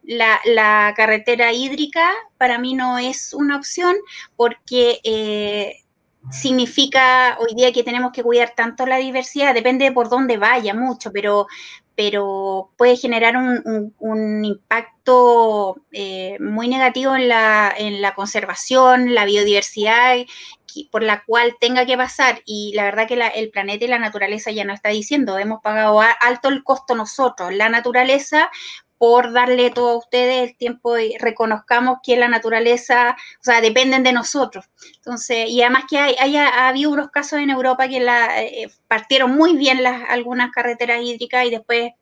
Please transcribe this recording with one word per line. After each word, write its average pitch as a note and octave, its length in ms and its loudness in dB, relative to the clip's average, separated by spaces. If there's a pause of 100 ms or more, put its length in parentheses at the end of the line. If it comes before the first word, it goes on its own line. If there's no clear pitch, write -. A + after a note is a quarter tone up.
la, A3+ 420 0
la G#3+ 500 4
carretera A#3 600 0
hídrica D4 580 -2 (240)
para B3 220 0
mí B3+ 160 -4
no B3+ 240 -2
es B3+ 340 -8
una C#4+ 240 -2
opción F4+ 400 -2 (400)
porque... A#3+ 680 0
Eh, G#3 800 -4 (480)
significa B3+ 1080 2
hoy A3+ 160 -2
día B3 180 2
que A#3+ 120 -2
tenemos B3 280 -4
que B3+ 100 -8
cuidar A#3+ 320 2
tanto A#3 300 -4
la C4 120 0
diversidad, C4 580 -2
depende B3 320 2
de C4 60 2
por A#3+ 160 0
dónde B3 300 0
vaya G#3+ 360 0
mucho, A#3+ 380 -6
pero, G3+ 340 0 (480)
pero G3 840 -4
puede B3 200 2
generar A#3 400 -2
un, B3 280 -2
un, G#3+ 360 -6
un G#3+ 440 -4
impacto, A3+ 1400 2 (120)
eh, F#3+ 480 -10
muy G#3+ 260 -6
negativo C4 480 0
en B3+ 140 0
la, G#3+ 500 4
en G#3 240 -6
la G3 140 -2
conservación, B3 1000 2
la G#3+ 100 2
biodiversidad, G#3 920 2 (500)
que, - 240 -18
por A3 140 -2
la G#3 200 -2
cual A#3 360 2
tenga B3 260 2
que B3+ 100 0
pasar, B3+ 480 -2
y G#3 300 -10
la G#3 80 -2
verdad G#3 240 -2
que A#3+ 80 -4
la, A#3 140 -2
el A3 220 -6
planeta G#3 340 -6
y A#3+ 40 -4
la A#3+ 120 0
naturaleza G#3 500 -6
ya G#3+ 140 -6
nos G3+ 100 -8
está G#3 140 -6
diciendo, G#3+ 500 -2
hemos G#3+ 240 -6
pagado G#3+ 380 2
a-, A3+ 100 6
alto B3 380 0
el C4+ 160 -2
costo B3+ 320 0
nosotros, G#3+ 580 -4
la G#3+ 140 2
naturaleza, C4 840 0 (480)
por A#3 360 4
darle B3 360 2
todo A#3+ 200 0
a A#3 80 0
ustedes B3 500 0
el - 80 -18
tiempo A#3+ 400 -4
y A3 220 -2
reconozcamos A#3 840 0
que A#3+ 140 2
la A#3+ 120 4
naturaleza, A#3+ 880 2 (280)
o - 20 -20
sea, A#3 160 4
dependen C4 420 2
de B3 120 2
nosotros. A#3+ 500 -4 (320)
Entonces, A#3 540 -6
y A#3+ 100 2
además B3+ 260 2
que D4 120 -2
hay, C#4 200 2
hay, C#4 200 2
ha B3+ 280 4
habido C#4 240 2
unos D4 200 -2
casos C#4+ 300 -4
en C#4 100 0
Europa C4 380 0
que B3+ 120 -4
la, A#3 420 0
eh, A3+ 280 -10 (180)
partieron B3+ 480 2
muy D#4+ 180 4
bien C4 280 0
las, B3 260 -2
algunas B3 420 -4
carreteras A#3+ 520 -4
hídricas A#3+ 420 -4
y A#3+ 60 -2
después A#3 520 -4